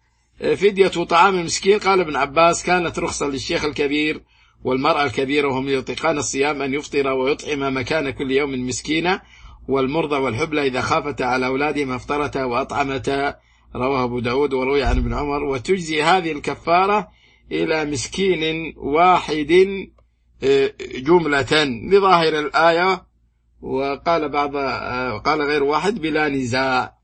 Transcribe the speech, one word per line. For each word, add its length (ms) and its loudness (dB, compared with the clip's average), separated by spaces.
فدية 480 4
طعام 580 4
مسكين". 340 2
قال 200 2
ابن 160 0
عباس: 480 2
"كانت 360 0
رخصة 280 -4
للشيخ 380 -4
الكبير 580 -2
والمرأة 400 2
الكبيرة 440 0
وهم 220 -2
يطيقان 480 -2
الصيام 440 -2
أن 120 -4
يفطر 340 -2
ويطعم 680 -2
مكان 320 -2
كل 220 -6
يوم 360 0
مسكينا، 540 -2
والمرضع 500 0
والحبلى 500 -2
إذا 140 -2
خافتا 420 -2
على 220 0
أولادهما 500 -2
افطرتا 480 -4
وأطعمتا"، 920 -2
رواه 280 0
أبو 160 -4
داود، 340 0
وروي 300 0
عن 140 2
ابن 160 0
عمر. 300 -4
وتجزي 600 -2
هذه 280 2
الكفارة 760 0
إلى 340 -2
مسكين 920 -2
واحد، 880 4
آه، 300 2
جملة 680 2
لظاهر 760 4
الآية، 680 2
وقال 680 -2
بعض، 260 -2
آه، 600 -4
قال 240 0
غير 220 0
واحد 380 0
بلا 280 0
نزاع. 640 -2